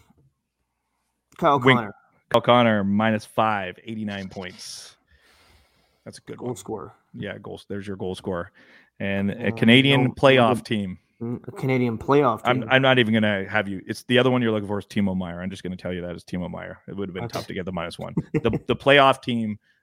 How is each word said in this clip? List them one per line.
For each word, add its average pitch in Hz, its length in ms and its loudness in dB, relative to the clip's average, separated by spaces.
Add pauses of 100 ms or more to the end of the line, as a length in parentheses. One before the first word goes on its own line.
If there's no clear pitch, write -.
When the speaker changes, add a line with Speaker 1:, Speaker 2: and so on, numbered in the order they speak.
(1400)
Speaker 1:
Kyle 147 220 4
Speaker 2:
Wing- 127 180 6
Speaker 1:
Connor. 104 160 -4 (360)
Speaker 2:
Kyle 117 120 4
Connor, 117 420 4
minus 104 420 0
five, 101 580 -2
eighty-nine 104 460 -10
points. - 680 -16 (1080)
That's 107 120 -18
a - 40 -20
good 110 160 -16
Speaker 1:
Goal 120 120 -10
Speaker 2:
one. 123 80 -6
Speaker 1:
scorer. - 360 -12 (200)
Speaker 2:
Yeah, 104 240 -12
goals. 101 320 -16
There's 101 180 -10
your 98 80 -10
goal 92 200 -6
scorer. 87 360 -8 (480)
And 98 320 -2
a - 180 -6
Speaker 1:
Uh, 113 60 -2
Speaker 2:
Canadian 135 520 6
Speaker 1:
no, - 60 -2
Speaker 2:
playoff 123 440 4
Speaker 1:
no, 107 60 -8
Speaker 2:
team. 98 360 -6 (220)
Speaker 1:
mm, 117 260 -8
a 117 40 -18
Canadian 123 460 -2
playoff 135 460 2
Speaker 2:
I'm, 127 180 0
Speaker 1:
team. 110 80 -8
Speaker 2:
I'm 131 120 4
not 131 180 4
even 110 140 2
gonna 104 340 0
have 101 220 -2
you. 95 180 -8
It's - 160 -8
the 123 160 2
other 127 120 4
one 123 100 0
you're 113 100 0
looking 107 160 -2
for 101 120 -4
is 92 60 -12
Timo 98 300 -2
Meier. 87 260 -8
I'm 92 80 -8
just - 140 -14
gonna 90 140 -8
tell 90 160 -8
you 90 80 -8
that 87 140 -10
is 87 100 -16
Timo 90 240 -8
Meier. 90 380 -14
It - 80 -14
would 98 140 -6
have 85 40 -14
been 92 120 -8
Speaker 1:
Okay. 117 140 -12
Speaker 2:
tough - 80 -12
to 90 60 -12
get 90 120 -8
the 92 60 -10
minus 85 280 -8
one. 90 160 -10
Speaker 1:
<laughs> - 180 -8
Speaker 2:
The, 120 340 -2
the 127 80 0
playoff 139 460 4
team, 113 380 -6 (240)